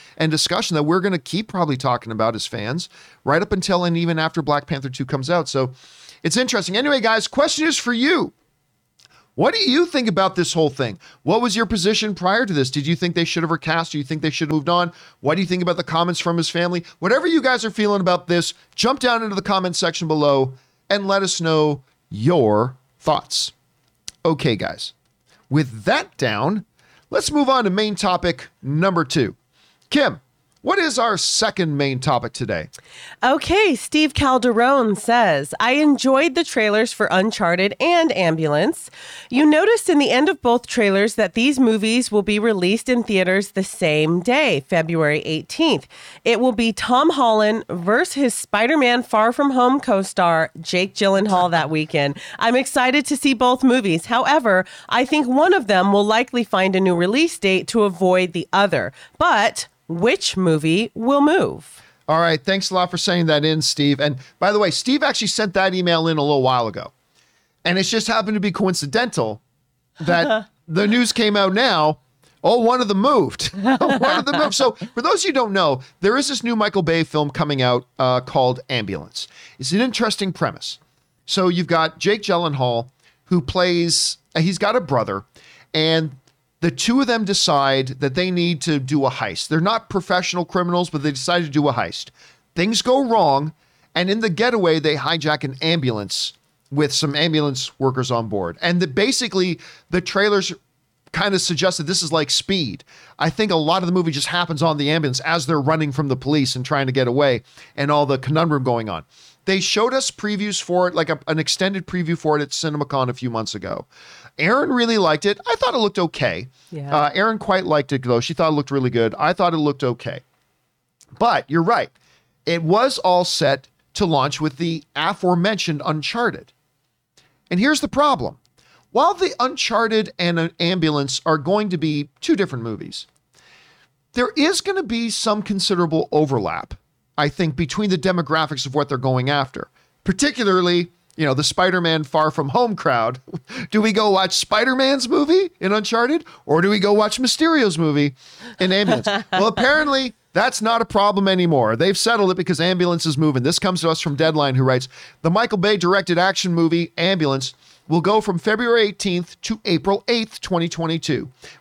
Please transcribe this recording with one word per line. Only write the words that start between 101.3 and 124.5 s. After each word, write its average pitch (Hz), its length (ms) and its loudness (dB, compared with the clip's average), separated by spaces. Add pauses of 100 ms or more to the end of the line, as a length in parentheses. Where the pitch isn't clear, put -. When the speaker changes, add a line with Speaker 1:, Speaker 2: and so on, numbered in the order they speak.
Speaker 1:
of 180 80 2
suggest 180 360 0
that 147 100 -8
this 175 160 -2
is 156 80 -8
like 156 180 0
Speed. 160 540 -4 (340)
I 160 120 0
think 214 220 -2
a 175 40 2
lot 165 260 0
of 175 60 -2
the 175 60 0
movie 175 180 0
just 139 160 -4
happens 170 340 -4
on 160 160 2
the 147 140 0
ambulance 143 300 -2
as 160 240 -2
they're 151 160 0
running 156 300 0
from 143 160 -2
the 131 80 -2
police 135 400 -2
and 127 100 -8
trying 139 200 -2
to 131 60 -2
get 131 160 0
away, 131 340 2 (340)
and 143 140 -2
all 147 160 2
the 135 120 0
conundrum 147 460 0
going 117 260 -2
on. 82 160 -8 (400)
They 190 160 0
showed 233 320 0
us 262 180 -2
previews 208 500 -4
for 180 260 0
it, 175 60 -6
like 160 160 0
a, 151 180 -4
an 156 120 0
extended 190 480 -2
preview 170 280 -2
for 151 220 0
it 147 40 -2
at 143 80 -6
CinemaCon 143 600 -4
a 120 40 -4
few 123 180 -6
months 113 240 -6
ago. 95 300 -8 (520)
Aaron 240 320 0
really 233 300 2
liked 156 260 2
it. 202 220 0
I 480 80 0
thought 480 180 0
it 277 60 0
looked 208 180 0
okay. 127 500 -2 (240)
Speaker 2:
Yeah. 143 240 -6
Speaker 1:
Uh, 147 180 2
Aaron 214 260 0
quite 185 260 0
liked 147 260 0
it, 131 120 -2
though. 120 160 2
She 131 160 -4
thought 160 140 0
it 156 60 0
looked 143 140 -2
really 131 220 0
good. 113 260 0
I 160 160 0
thought 175 200 0
it 160 40 -2
looked 143 260 -2
okay. 120 360 -4 (1000)
But 208 320 0
you're 165 140 0
right. 196 260 0 (560)
It 170 160 -2
was 214 380 2
all 180 260 2
set 139 420 -2 (280)
to 208 100 0
launch 143 340 0
with 151 180 -4